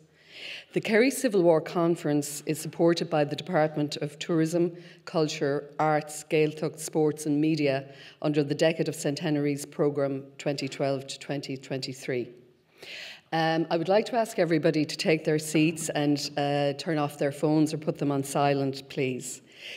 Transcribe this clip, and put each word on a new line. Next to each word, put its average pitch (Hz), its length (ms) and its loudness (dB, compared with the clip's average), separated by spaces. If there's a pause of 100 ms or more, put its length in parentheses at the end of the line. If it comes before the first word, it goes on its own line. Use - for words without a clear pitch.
(720)
The 185 80 0
Kerry 226 300 4
Civil 208 320 2
War 165 180 6
Conference 160 880 0
is 156 140 -2
supported 170 500 2
by 151 140 4
the 147 100 -2
Department 151 640 0
of - 240 -8
Tourism, 170 560 2 (280)
Culture, 151 600 -2 (160)
Arts, 151 500 0
Gaeltacht, 156 480 2
Sports 151 480 0
and 147 140 2
Media 147 520 0 (300)
under 151 220 2
the 143 100 -2
Decade 165 320 2
of 151 80 -2
Centenaries 147 720 -2
Programme 143 560 -2 (160)
twenty 139 300 -4
twelve 139 400 -4
to - 100 -12
twenty 139 380 -6
twenty-three. 131 720 -6 (1040)
Um, 160 380 2
I 175 60 2
would 165 120 -2
like 214 180 4
to 254 100 -4
ask 220 240 0
everybody 160 440 2
to 147 120 -6
take 160 280 2
their 156 140 2
seats 156 520 0
and, 147 280 2 (180)
uh, 143 360 0
turn 151 260 -4
off 143 180 -2
their 143 140 0
phones 151 420 2
or 151 60 -6
put 156 180 -4
them 143 140 -2
on 139 140 0
silent, 139 640 0
please. 127 520 -4 (360)